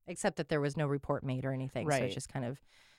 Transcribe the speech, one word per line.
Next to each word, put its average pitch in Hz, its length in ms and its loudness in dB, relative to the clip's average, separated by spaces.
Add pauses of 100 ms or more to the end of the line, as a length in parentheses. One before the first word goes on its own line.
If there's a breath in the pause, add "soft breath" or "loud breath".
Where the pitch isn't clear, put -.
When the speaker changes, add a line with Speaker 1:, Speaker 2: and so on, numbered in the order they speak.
Speaker 1:
Except 180 300 -2
that 160 100 -2
there 151 140 4
was 143 160 2
no 151 100 2
report 139 360 0
made 131 220 -2
or 135 60 0
anything, 131 380 -2
so 143 60 6
it's 127 60 4
Speaker 2:
Right. 123 100 0
Speaker 1:
just - 180 -6
kind 131 160 -4
of, 131 160 -6 (380 soft breath)